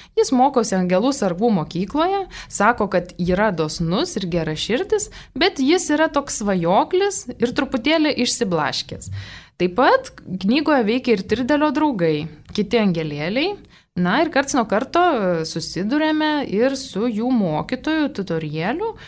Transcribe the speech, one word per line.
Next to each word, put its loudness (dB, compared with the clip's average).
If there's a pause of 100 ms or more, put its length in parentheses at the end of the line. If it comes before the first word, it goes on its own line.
(120)
jis 2
mokosi 4
angelų 2
sargų 0
mokykloje, 0 (200)
sako, 0
kad 0
yra 2
dosnus -2
ir -4
geraširdis, -2 (260)
bet 2
jis 2
yra 4
toks -2
svajoklis 2 (100)
ir 0
truputėlį 0
išsiblaškęs. -2 (480)
Taip 0
pat 4 (320)
knygoje 2
veikia 2
ir -2
Tirdelio 2
draugai, 0 (260)
kiti 0
angelėliai. 0 (400)
Na 0
ir 2
karts 0
nuo 2
karto, 0
e, 2
susiduriame -2
ir 2
su -4
jų -2
mokytoju, 0
tutorieliu, -4 (120)